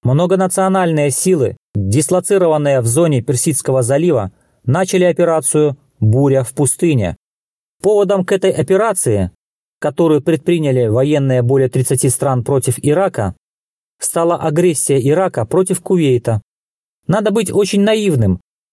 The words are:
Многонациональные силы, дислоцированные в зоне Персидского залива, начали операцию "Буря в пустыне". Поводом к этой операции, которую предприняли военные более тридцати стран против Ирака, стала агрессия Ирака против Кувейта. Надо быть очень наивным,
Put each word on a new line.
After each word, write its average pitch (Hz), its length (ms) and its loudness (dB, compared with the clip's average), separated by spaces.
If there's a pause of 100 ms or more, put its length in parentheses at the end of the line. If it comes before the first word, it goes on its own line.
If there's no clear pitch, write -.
Многонациональные 180 1040 0
силы, 139 460 -2 (180)
дислоцированные 151 1040 0
в 117 60 -2
зоне 143 340 2
Персидского 131 640 -2
залива, 135 480 0 (340)
начали 180 400 0
операцию 156 720 0 (220)
"Буря 131 460 2
в - 100 -14
пустыне". 139 640 -2 (680)
Поводом 202 420 2
к - 60 -6
этой 190 220 0
операции, 156 800 0 (480)
которую 151 420 0
предприняли 151 640 0
военные 131 560 0
более 131 260 2
тридцати 131 420 -2
стран 127 340 -2
против 131 340 -2
Ирака, 147 560 -2 (640)
стала 170 380 -2
агрессия 156 640 0
Ирака 143 460 0
против 185 340 -2
Кувейта. 127 600 0 (680)
Надо 208 240 0
быть 208 200 -2
очень 202 300 0
наивным, 185 580 0 (320)